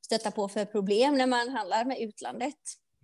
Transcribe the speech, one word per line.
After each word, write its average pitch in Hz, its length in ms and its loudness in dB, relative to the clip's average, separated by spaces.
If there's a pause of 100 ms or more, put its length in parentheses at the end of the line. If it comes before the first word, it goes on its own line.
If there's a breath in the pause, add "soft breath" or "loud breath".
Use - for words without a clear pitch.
stöta 220 260 -2
på 202 180 -2
för 208 160 -2
problem 214 520 2
när 262 100 4
man 240 220 0
handlar 220 360 0
med 262 140 -4
utlandet. 214 600 -6 (440)